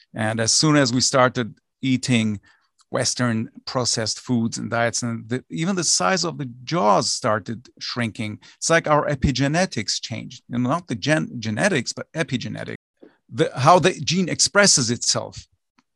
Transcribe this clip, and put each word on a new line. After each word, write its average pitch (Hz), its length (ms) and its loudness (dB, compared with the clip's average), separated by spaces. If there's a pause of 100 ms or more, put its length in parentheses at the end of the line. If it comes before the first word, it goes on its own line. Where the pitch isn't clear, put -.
(140)
And 110 260 -2
as 113 120 0
soon 151 240 4
as 135 160 4
we 127 80 2
started 127 540 2 (260)
eating 120 600 0 (520)
Western 123 580 -2 (140)
processed 117 560 -4
foods 117 380 -2
and 117 120 -8
diets, 117 320 0
and 113 260 -6
the, 123 200 -4
even 170 260 -4
the 175 80 -2
size 180 420 0
of 156 120 -4
the 139 120 -8 (140)
jaws 170 480 2
started 107 580 -4 (120)
shrinking. 110 580 -6 (180)
It's - 120 -6
like 160 180 4
our 151 220 4
epigenetics 139 920 0
changed, 113 480 -12
you 117 100 -6
know, 123 100 0
not 165 180 -2
the - 80 -6
gen-, 147 440 0
genetics, 117 560 -2
but - 180 -12
epigenetics. 113 640 -6 (560)
The, 131 240 0
how 156 220 8
the 175 140 4
gene 156 360 -2
expresses 170 640 2
itself 107 560 -4 (500)